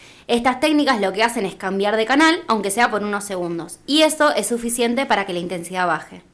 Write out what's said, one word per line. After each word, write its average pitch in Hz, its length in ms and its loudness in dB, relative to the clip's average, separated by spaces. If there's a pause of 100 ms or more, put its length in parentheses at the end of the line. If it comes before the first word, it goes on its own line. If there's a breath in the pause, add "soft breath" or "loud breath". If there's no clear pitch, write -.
(260 loud breath)
Estas 247 320 2
técnicas 285 440 2
lo 190 100 0
que 202 100 -2
hacen 226 220 0
es 175 100 -6
cambiar 196 420 -2
de 220 100 2
canal, 320 420 4
aunque 202 220 0
sea 233 200 2
por 208 120 -2
unos 202 220 -4
segundos, 175 640 -6
y 294 140 2
eso 302 340 4
es 302 120 -2
suficiente 233 580 -2
para 202 220 0
que 185 80 -6
la 175 40 -4
intensidad 180 480 -4
baje. 170 360 -4 (120)